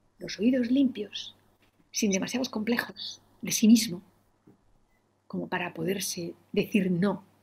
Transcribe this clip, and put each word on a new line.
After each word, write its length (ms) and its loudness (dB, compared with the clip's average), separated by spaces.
los 220 -10
oídos 300 2
limpios, 680 0
sin 200 0
demasiados 380 -2
complejos 720 -6
de 100 -6
sí 160 4
mismo, 340 6
como 200 -8
para 260 -4
poderse 600 -6
decir 400 2
no 320 0